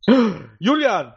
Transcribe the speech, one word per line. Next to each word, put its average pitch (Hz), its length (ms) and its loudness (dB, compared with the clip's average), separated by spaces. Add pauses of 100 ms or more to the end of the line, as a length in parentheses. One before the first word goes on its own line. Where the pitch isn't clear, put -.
<gasps> 214 580 0
Julian! 208 560 -2